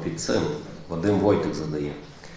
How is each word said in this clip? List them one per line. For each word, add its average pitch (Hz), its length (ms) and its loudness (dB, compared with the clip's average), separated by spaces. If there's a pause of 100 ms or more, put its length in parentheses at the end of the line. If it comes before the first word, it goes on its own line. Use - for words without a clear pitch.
під - 160 -4
цим. 110 220 2 (460)
Вадим 95 300 4
Войтик 90 360 4
задає. 76 360 -2 (460)